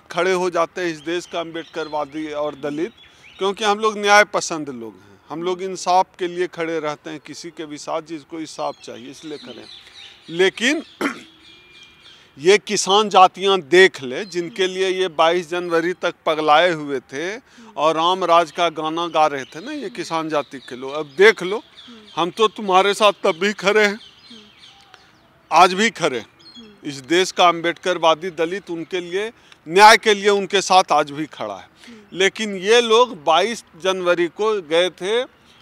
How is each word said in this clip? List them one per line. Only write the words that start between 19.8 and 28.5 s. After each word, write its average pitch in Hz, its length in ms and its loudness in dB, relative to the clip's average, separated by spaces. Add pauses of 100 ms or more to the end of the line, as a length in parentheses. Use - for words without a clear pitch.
किसान 160 380 -8
जाति 143 300 -4
के 123 180 -16
लोग। 135 160 -12
अब 147 260 -10
देख 196 240 6
लो, 196 200 -6 (540)
हम 170 140 -2
तो 214 180 0
तुम्हारे 196 460 2
साथ 202 180 2 (120)
तब 202 80 2
भी 185 200 -2
खड़े 208 340 2
हैं, 202 120 -2 (1500)
आज 180 200 6
भी 208 180 0
खड़े 156 280 -4
हैं। 104 80 -10 (580)
इस 143 100 -8
देश 156 360 -2
का 185 180 4
अम्बेडकरवादी 170 840 0
दलित 170 400 -6